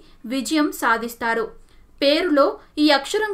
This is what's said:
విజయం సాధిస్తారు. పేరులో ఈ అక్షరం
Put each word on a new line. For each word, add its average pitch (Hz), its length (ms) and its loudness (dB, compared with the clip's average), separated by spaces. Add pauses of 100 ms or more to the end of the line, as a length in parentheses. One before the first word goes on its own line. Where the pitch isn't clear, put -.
(340)
విజయం 294 340 0 (140)
సాధిస్తారు. 233 600 -2 (580)
పేరులో 294 440 2 (380)
ఈ - 20 4 (120)
అక్షరం 415 360 -4